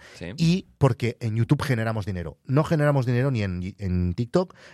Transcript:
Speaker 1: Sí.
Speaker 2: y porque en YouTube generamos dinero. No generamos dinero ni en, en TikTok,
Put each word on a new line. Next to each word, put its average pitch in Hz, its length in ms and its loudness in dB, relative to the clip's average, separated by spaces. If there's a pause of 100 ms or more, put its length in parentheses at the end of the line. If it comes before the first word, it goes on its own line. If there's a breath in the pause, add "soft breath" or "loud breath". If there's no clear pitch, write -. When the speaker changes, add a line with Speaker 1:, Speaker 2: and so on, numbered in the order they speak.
(180 loud breath)
Speaker 1:
Sí. 87 80 -10 (100)
Speaker 2:
y 170 300 2 (100)
porque 117 440 0
en 110 160 -4
YouTube 117 260 2
generamos 113 420 -2
dinero. 90 400 -8
No 143 200 2
generamos 147 420 2
dinero 127 240 2
ni 113 120 0
en, 90 360 -4
en 90 340 0
TikTok, 175 420 -2 (200 loud breath)